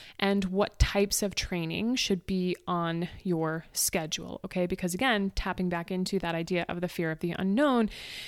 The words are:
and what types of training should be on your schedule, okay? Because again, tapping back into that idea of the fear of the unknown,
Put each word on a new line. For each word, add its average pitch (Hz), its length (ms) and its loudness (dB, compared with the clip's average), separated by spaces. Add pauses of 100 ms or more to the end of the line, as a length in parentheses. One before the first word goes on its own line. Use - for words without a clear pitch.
(180)
and 202 260 2
what 185 340 0
types - 440 4
of 196 120 -2
training 175 600 -2
should 196 320 0
be 180 280 0 (140)
on 170 400 0 (140)
your 160 500 0
schedule, - 720 -2
okay? 185 220 0
Because 180 260 -2
again, 202 420 2
tapping 180 360 0
back 170 200 -4
into 185 280 0
that 170 160 -2
idea 170 340 0
of 175 140 -4
the 180 60 0
fear 165 220 -2
of 160 100 -4
the 170 180 -2
unknown, 233 500 4 (400)